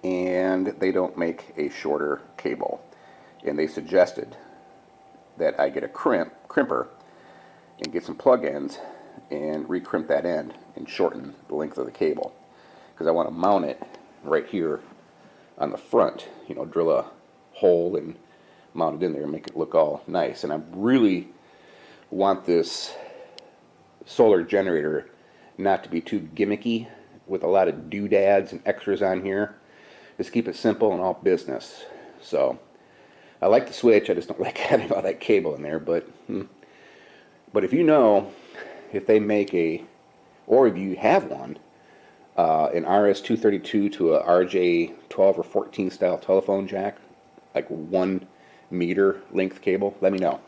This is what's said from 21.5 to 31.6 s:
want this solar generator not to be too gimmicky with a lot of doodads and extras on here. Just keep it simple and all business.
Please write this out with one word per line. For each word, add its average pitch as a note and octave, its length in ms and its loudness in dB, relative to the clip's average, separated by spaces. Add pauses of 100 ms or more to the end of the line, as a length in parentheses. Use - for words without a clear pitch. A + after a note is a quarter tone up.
want F#2+ 360 0
this E2+ 500 -2 (1080)
solar G#2+ 380 4
generator E2 640 0 (540)
not F#2+ 240 0
to - 80 -18
be E2 100 -4
too G2+ 200 -6 (120)
gimmicky A2+ 540 -2 (400)
with F#2+ 160 -4
a - 40 0
lot F#2 220 4
of D#2 200 -8
doodads G2 640 2
and E2+ 140 -12
extras G2+ 360 -2
on F#2 220 -2
here. G2 320 -4 (640)
Just - 160 -8
keep A2+ 160 -2
it F2 60 -10
simple A2 360 2
and F2 80 -2
all F2+ 140 -2
business. - 720 -4 (340)